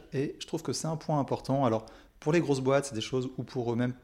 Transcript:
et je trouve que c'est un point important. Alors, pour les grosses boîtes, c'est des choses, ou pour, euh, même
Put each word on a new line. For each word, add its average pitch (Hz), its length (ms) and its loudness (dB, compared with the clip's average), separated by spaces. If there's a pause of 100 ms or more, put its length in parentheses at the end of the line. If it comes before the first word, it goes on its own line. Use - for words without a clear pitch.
(120)
et 147 280 -2
je - 80 -12
trouve 160 160 -6
que 131 80 -2
c'est - 160 -4
un 160 80 -4
point 151 240 0
important. 135 440 0
Alors, 110 220 2 (320)
pour 151 140 0
les 170 80 6
grosses 139 180 2
boîtes, 135 280 4
c'est - 100 -6
des 110 40 -2
choses, 131 380 -2
ou 127 60 -4
pour, 120 280 -2
euh, 117 40 0
même 123 280 0